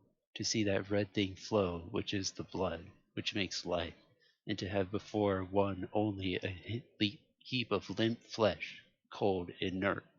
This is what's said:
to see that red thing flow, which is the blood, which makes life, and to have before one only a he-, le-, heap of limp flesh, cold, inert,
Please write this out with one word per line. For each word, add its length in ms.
to 100
see 200
that 260
red 240
thing 220
flow, 560
which 220
is 180
the 120
blood, 400
which 220
makes 320
life, 260
and 100
to 120
have 220
before 520
one 500
only 440
a 100
he-, 360
le-, 180
heap 320
of 280
limp 280
flesh, 540
cold, 480
inert, 460